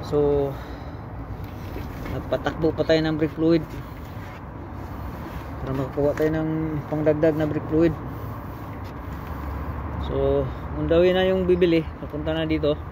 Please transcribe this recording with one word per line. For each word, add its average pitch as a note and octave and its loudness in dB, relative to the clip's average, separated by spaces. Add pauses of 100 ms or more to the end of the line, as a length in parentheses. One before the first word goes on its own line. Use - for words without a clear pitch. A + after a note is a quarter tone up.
So C#3+ 2 (1600)
nagpatakbo D3 0
pa D3+ 0
tayo D#3+ 6
ng D#3 2
brake D#3 0
fluid D#3+ 4 (2000)
para C3 -4
makakuha C#3 2
tayo D#3 4
ng D#3 0
pangdagdag D#3 4
na D#3 2
brake D3+ 0
fluid. E3 6 (2250)
So C#3 2 (320)
on D3+ 0
the D#3+ 6
way F3+ 8
na F#3 4
yung F#3+ 4
bibili, F3 6 (160)
papunta D3+ -4
na D#3+ 0
dito. D3+ 2 (120)